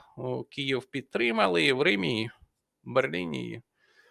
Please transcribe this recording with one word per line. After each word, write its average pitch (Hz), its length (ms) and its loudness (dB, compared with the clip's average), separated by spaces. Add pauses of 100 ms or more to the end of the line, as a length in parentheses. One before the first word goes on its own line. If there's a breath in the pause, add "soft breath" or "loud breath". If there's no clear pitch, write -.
(160 loud breath)
О, 127 280 -6
Київ 135 400 -4
підтримали 196 800 0
і 143 80 6
в 131 100 0
Римі, 165 400 2
і 113 60 -6 (560)
в 120 80 -10
Берліні, 135 580 -2
і 113 120 -12 (480 soft breath)